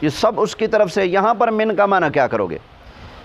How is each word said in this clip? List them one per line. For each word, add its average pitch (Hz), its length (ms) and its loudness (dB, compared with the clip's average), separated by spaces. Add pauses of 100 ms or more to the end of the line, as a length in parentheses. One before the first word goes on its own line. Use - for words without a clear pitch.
ये 151 60 0
सब 226 280 0
उसकी 214 280 -2
तरफ 214 220 2
से। 196 160 -2
यहाँ 190 300 2
पर 226 160 0
मिन 220 240 0
का 202 120 2
माना 185 220 2
क्या 135 180 2
करोगे 98 320 -2 (680)